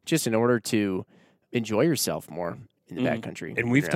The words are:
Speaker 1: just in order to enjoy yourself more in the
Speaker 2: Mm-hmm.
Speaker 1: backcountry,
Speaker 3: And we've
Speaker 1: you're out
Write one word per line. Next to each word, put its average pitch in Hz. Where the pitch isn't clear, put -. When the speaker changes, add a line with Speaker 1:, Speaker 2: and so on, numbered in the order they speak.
Speaker 1:
just 160
in 113
order 117
to 101
enjoy 110
yourself 127
more 85
in -
the 123
Speaker 2:
Mm-hmm. 78
Speaker 1:
backcountry, -
Speaker 3:
And 117
we've 131
Speaker 1:
you're -
out -